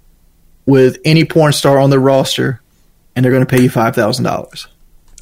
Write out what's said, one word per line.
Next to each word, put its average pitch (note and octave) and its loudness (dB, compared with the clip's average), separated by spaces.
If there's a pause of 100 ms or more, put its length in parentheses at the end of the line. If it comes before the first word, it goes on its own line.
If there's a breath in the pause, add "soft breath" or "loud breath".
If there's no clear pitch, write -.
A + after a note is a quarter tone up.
(640)
with C3 2
any D#3+ 2
porn D3+ 2
star C#3 0
on C#3 2
the C3+ 2
roster. C3+ -2 (520)
And B2 -2
they're B2+ 2
gonna C3 0
pay B2+ 0
you B2+ 4
five A2+ -2
thousand A#2+ -2
dollars." - -10 (540)